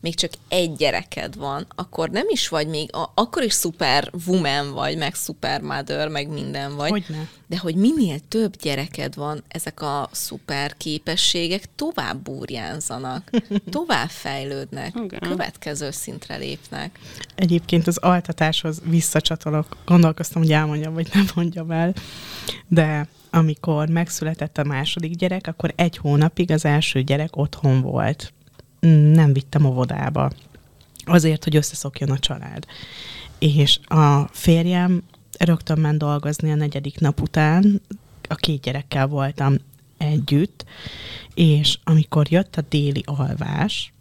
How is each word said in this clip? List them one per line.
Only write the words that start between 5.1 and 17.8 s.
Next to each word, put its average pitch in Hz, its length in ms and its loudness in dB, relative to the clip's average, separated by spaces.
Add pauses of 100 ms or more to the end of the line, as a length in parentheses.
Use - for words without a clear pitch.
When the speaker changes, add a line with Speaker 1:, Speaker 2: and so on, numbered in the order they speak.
Speaker 1:
szuper - 460 -6
mother, 143 460 -6
meg 147 220 -6
minden 139 460 -8
vagy. 143 140 -4
Speaker 2:
Hogyne. 160 380 -4 (200)
Speaker 1:
De 170 100 -6
hogy 170 180 -4
minél 202 520 2
több 220 340 -2
gyereked 139 540 -6
van, 147 320 -8
ezek - 340 -12
a 143 300 -4
szuper - 640 -8
képességek 170 880 -2 (120)
tovább 143 420 -6
burjánzanak, 131 1120 -10 (200)
Speaker 2:
<laughs> 202 200 -4
Speaker 1:
tovább 190 400 -2
fejlődnek, 139 880 -8
Speaker 3:
Igen. 226 240 -10
Speaker 1:
következő 151 720 -6
szintre - 440 -12
lépnek. 143 640 -10 (360)
Speaker 2:
Egyébként 170 520 2